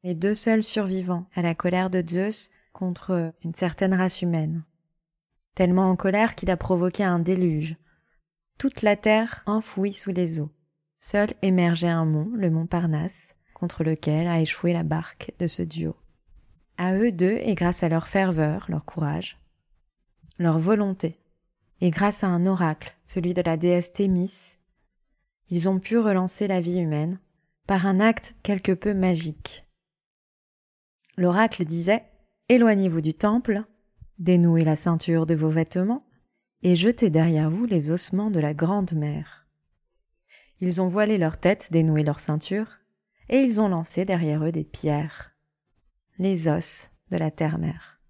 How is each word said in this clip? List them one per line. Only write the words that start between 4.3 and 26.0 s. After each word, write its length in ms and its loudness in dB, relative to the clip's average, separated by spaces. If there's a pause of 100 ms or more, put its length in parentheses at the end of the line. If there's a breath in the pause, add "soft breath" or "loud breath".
Tellement 360 4
en 60 2
colère 380 0
qu'il 160 -4
a 80 0
provoqué 440 0
un 160 2
déluge. 580 0 (840)
Toute 240 -4
la 140 4
terre 500 0
enfouie 480 -2
sous 160 -8
les 300 -2
eaux. 120 -6 (480)
Seul 400 0
émergeait 480 2
un 160 2
mont, 300 0
le 160 0
mont 160 0
Parnasse, 680 -2 (200)
contre 280 -6
lequel 460 0
a 120 2
échoué 340 0
la 80 -2
barque 560 -6
de 80 -2
ce 160 -2
duo. 340 -6 (800)
À 200 -2
eux 140 2
deux, 300 0
et 140 0
grâce 280 0
à 60 2
leur 180 0
ferveur, 640 0
leur 160 -4
courage, 560 -6 (1000)
leur 200 2
volonté, 600 0 (640)
et 100 4
grâce 340 0
à 40 2
un 180 2
oracle, 480 -2 (120)
celui 260 -4
de 100 0
la 140 0
déesse 360 2
Thémis, 680 -2 (920)
ils 200 0
ont 100 0
pu 200 -2
relancer 480 0